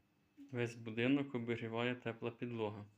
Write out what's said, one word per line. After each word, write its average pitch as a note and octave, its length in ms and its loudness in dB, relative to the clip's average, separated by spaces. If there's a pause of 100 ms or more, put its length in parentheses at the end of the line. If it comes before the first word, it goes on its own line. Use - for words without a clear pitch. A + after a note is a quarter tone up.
(520)
Весь A#2+ 220 0
будинок A#2+ 600 2
обігріває A#2 600 0
тепла A#2+ 360 -4
підлога. A2+ 560 -4 (120)